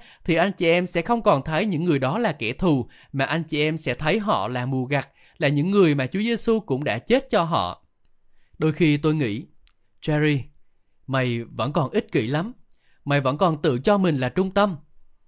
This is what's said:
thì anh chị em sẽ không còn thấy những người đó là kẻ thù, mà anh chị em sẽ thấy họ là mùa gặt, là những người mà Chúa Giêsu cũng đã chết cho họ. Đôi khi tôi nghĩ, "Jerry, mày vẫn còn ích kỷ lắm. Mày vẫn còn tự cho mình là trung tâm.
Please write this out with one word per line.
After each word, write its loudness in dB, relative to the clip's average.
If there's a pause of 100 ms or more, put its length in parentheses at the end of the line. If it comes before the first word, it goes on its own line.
(260)
thì 0
anh 2
chị 0
em 2
sẽ -2
không 0
còn 2
thấy -2
những -2
người 2
đó -2
là 0
kẻ -6
thù, 0 (220)
mà -2
anh -2
chị -4
em 0
sẽ -4
thấy -2
họ -2
là -4
mùa -2
gặt, -2 (300)
là 0
những 2
người 6
mà -2
Chúa -4
Giêsu 0
cũng -4
đã 0
chết 0
cho 2
họ. -2 (720)
Đôi 0
khi 2
tôi 0
nghĩ, -4 (560)
"Jerry, 0 (680)
mày -2
vẫn -4
còn 0
ích -4
kỷ 0
lắm. -4 (520)
Mày 0
vẫn 0
còn 0
tự 2
cho 4
mình 2
là -2
trung -2
tâm. 0 (500)